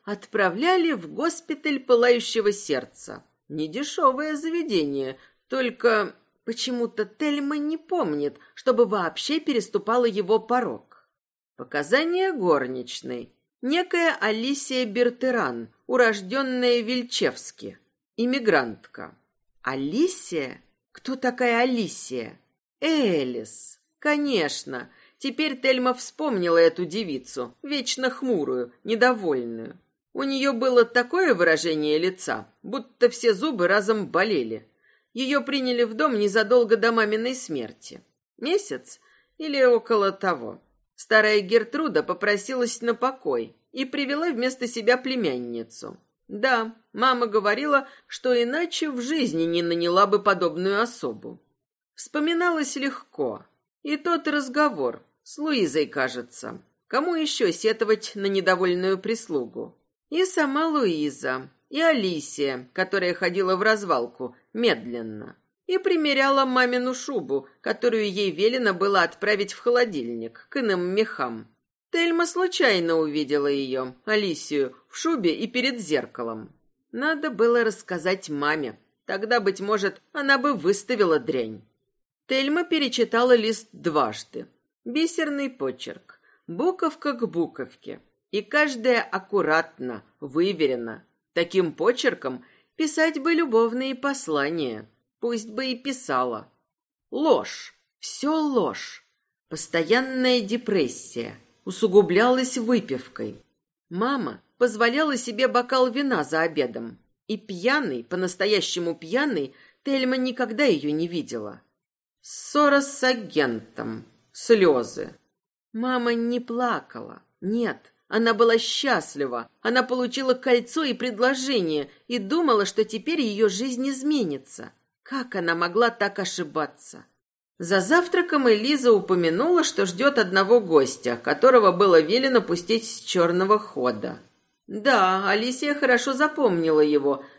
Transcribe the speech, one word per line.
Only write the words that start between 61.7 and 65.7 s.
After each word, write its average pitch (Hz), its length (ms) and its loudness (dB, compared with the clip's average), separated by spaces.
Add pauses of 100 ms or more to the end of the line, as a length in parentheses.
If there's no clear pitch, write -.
Алисия, 156 920 0
которая 185 420 0
ходила 185 420 0
в 185 60 -2
развалку, 165 760 -2 (160)
медленно. 117 840 -4 (300)
И 370 120 0